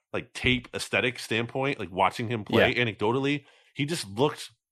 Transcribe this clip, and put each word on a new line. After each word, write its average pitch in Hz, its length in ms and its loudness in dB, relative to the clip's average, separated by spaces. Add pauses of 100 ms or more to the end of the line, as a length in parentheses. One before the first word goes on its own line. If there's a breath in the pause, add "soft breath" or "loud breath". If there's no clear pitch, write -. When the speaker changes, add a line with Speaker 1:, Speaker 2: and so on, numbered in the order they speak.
(140)
Speaker 1:
like, 92 200 -6
tape 127 400 0
aesthetic 117 460 -2
standpoint, 117 600 -2
like, 92 120 -8
watching 95 380 0
him 110 160 -4
play 110 280 4
Speaker 2:
Yeah. 120 120 2
Speaker 1:
anecdotally, 127 580 0 (300 soft breath)
he 143 120 -2
just 147 220 -4
looked, 107 440 -2 (200)